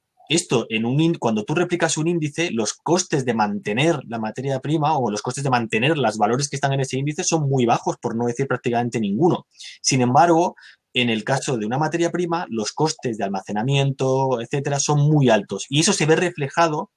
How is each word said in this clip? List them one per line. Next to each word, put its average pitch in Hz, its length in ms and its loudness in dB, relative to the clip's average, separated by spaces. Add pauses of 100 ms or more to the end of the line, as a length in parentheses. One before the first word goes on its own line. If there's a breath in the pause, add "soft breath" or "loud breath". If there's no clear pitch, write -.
(300)
esto 143 400 0
en 113 160 -2
un 131 140 0
ín-, 165 180 2
cuando 110 260 0
tú 151 120 -4
replicas 170 420 0
un 156 100 -2
índice, 165 440 -2
los 113 240 -2
costes 147 500 -2
de 120 80 0
mantener 110 760 0
la 110 120 -6
materia 127 400 -4
prima 151 400 0
o 117 100 0
los 104 140 -4
costes 135 200 -6
de 143 60 -2
mantener 120 480 0
los 110 220 0
valores 123 280 0
que - 100 -8
están 139 160 0
en 139 80 0
ese 131 180 -4
índice 147 240 -4
son 156 260 0
muy 131 160 2
bajos, 151 320 0
por 110 180 -6
no 120 120 -2
decir 120 200 -2
prácticamente 120 520 -2
ninguno. 113 480 0 (340 loud breath)
Sin 127 200 0
embargo, 160 540 4 (380 loud breath)
en 123 160 2
el 110 140 -2
caso 135 340 -2
de 107 80 -4
una 123 140 -2
materia 165 320 0
prima, 170 380 -4
los 110 220 -4
costes 135 460 -2
de 107 60 -4
almacenamiento, 131 1160 0
etcétera, 143 400 -4
son 147 200 2
muy 143 320 6
altos. 104 360 0
Y 139 120 2
eso 180 120 4
se 175 140 0
ve 160 100 6
reflejado 170 800 0